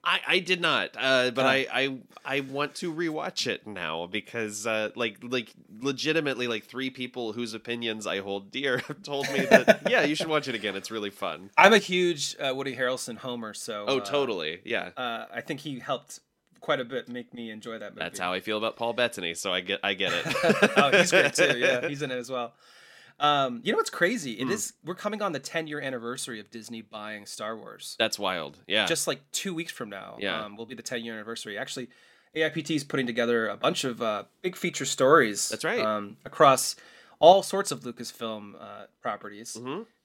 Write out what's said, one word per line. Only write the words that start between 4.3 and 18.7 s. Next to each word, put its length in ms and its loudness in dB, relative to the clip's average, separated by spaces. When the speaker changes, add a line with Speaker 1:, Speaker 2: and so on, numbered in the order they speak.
Speaker 1:
uh, 300 0
like, 260 -4
like, 320 -4
legitimately, 680 0
like, 160 -4
three 260 -6
people 420 -6
whose 220 -6
opinions 520 -6
I 120 -2
hold 320 -6
dear 280 0
<laughs> 100 -6
have 160 -12
told 280 -4
me 140 0
that, 360 8
Speaker 2:
<laughs> 80 0
Speaker 1:
"Yeah, 120 4
you 140 2
should 100 -4
watch 220 0
it 80 -4
again. 200 -4
It's 140 -10
really 200 -6
fun." 460 -8
Speaker 2:
I'm 160 10
a 60 8
huge, 600 0
uh, 160 -2
Woody 220 -6
Harrelson 400 -4
homer, 380 -8
so, 340 -8
Speaker 1:
Oh, 120 2
Speaker 2:
uh, 40 -10
Speaker 1:
totally, 600 -2
yeah. 320 -4
Speaker 2:
uh, 360 -6
I 80 -6
think 200 -8
he 180 -10
helped 400 -8
quite 180 0
a 60 -4
bit 240 -8
make 260 -12
me 160 -10
enjoy 260 -12
that 160 -12
movie. 120 -8
Speaker 1:
That's 160 -8
how 120 -2
I 80 -2
feel 160 -2
about 200 -2